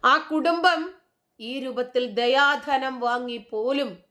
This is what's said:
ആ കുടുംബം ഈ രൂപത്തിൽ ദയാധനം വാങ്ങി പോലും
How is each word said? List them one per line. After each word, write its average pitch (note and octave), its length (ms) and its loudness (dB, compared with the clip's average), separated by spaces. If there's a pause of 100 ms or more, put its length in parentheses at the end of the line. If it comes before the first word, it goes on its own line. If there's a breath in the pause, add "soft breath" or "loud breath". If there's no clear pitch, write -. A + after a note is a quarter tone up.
ആ B3+ 100 6 (160)
കുടുംബം E4 500 2 (600)
ഈ A3+ 120 -10 (120)
രൂപത്തിൽ B3 420 -2 (160)
ദയാധനം C4+ 800 2
വാങ്ങി A#3+ 400 -4 (100)
പോലും B3 400 -2 (200)